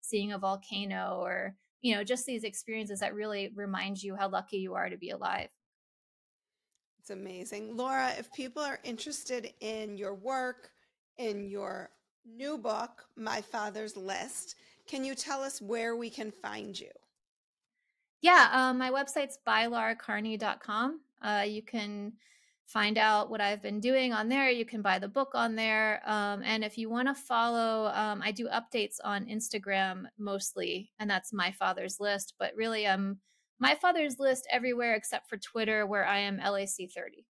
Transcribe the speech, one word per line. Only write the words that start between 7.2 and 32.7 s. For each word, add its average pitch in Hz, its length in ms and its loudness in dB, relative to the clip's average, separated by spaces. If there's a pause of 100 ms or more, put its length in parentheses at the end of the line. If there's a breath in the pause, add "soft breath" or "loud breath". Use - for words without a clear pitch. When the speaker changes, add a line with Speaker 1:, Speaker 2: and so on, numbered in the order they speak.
Speaker 2:
Laura, 262 420 2
if 240 140 -12
people 262 300 -6
are 285 220 -4
interested 247 760 -6
in 214 360 -6
your 202 180 -6
work, 254 560 -4 (460)
in 208 320 -4
your 196 420 -8 (340)
new 254 340 -8
book, 226 480 -4 (100)
My 220 240 -4
Father's 214 560 -6
List, 190 600 -6 (300 soft breath)
can 269 180 -4
you 269 100 -4
tell 269 280 -4
us 269 200 -6
where 233 340 -2
we 233 140 -6
can 226 200 -8
find 208 480 -10
you? - 120 -14 (1300)
Speaker 1:
Yeah, 320 300 12
um, 262 260 4
my 254 120 0
website's 277 540 0
by 220 220 4
laura 226 300 0
carney 214 400 -4
dot 208 240 -2
com. 247 400 -2 (220)
Uh, 208 240 2
you 214 160 -6
can 208 500 -6 (540 soft breath)
find 214 320 2
out 214 320 6
what 220 100 -2
I've 208 220 2
been 208 180 -2
doing 254 320 4
on 214 160 0
there. 269 200 4
You 240 160 4
can 226 180 -6
buy 190 160 4
the 196 100 -4
book 269 260 0
on 233 220 2
there. 220 500 2
Um, 202 380 0
and 220 180 2
if 214 160 -4
you 220 100 -4
wanna 247 260 2
follow, 233 800 2
um, 208 280 0
I 202 80 2
do 226 180 -2
updates 226 540 -2
on 202 240 -2
Instagram 196 800 -2 (140)
mostly, 190 840 -4
and 214 100 -2
that's 190 220 0
My 190 180 0
Father's 190 480 -2
List. 202 400 -2
But - 160 -2
really, 220 320 0